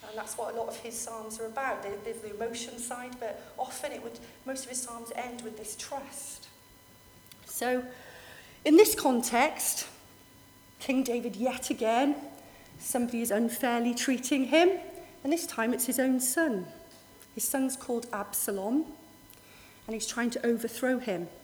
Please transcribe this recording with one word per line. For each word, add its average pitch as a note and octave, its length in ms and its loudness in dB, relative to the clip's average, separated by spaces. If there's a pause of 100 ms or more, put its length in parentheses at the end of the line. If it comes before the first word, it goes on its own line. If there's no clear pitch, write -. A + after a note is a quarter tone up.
And G#3+ 100 -8
that's - 180 -8
what A3+ 180 -4
a A#3 40 -4
lot A3+ 100 -2
of A3 100 -8
his A#3 200 -10
psalms A3 420 -8
are A3+ 60 -4
about. A#3+ 380 -4
There, G3+ 80 -6 (120)
there's A3+ 160 -8
the G#3 140 -12
emotion A#3+ 440 -6
side, B3 420 -8
but - 360 -8
often - 360 -6
it - 100 -10
would, A#3 160 -12 (260)
most C4 200 -6
of A#3+ 60 -14
his B3+ 120 -6
psalms A#3 320 -10
end A#3+ 280 -8
with A3 140 -10
this - 200 -12
trust. - 720 -10 (960)
So, B3 400 0 (800)
in D4+ 120 10
this G4 200 10
context, - 920 2 (920)
King C4 240 2
David A#3+ 320 -2
yet B3 340 -2
again, A#3+ 460 4 (640)
somebody A#3+ 440 0
is A#3 80 2
unfairly A#3 640 2
treating C4 540 2
him, E4+ 220 8 (540)
and C#4 80 2
this E4+ 140 0
time A#3 260 0
it's B3+ 140 0
his B3+ 120 0
own C4 220 4
son. B3 460 2 (680)
His A3 120 -2
son's C4 300 0
called A#3 360 -4
Absalom, G#3 720 0 (1000)
and A3 80 -6
he's G#3+ 120 -4
trying A#3+ 240 0
to A#3+ 160 -2
overthrow A#3 520 2
him. F3 300 -2 (160)